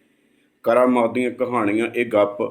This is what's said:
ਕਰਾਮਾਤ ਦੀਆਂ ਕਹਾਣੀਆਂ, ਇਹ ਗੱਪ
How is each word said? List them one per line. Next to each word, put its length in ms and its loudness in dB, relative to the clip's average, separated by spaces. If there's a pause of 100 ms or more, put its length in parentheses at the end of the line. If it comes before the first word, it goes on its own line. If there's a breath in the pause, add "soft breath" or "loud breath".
(640)
ਕਰਾਮਾਤ 500 2
ਦੀਆਂ 180 -2
ਕਹਾਣੀਆਂ, 640 -2
ਇਹ 100 -2
ਗੱਪ 460 0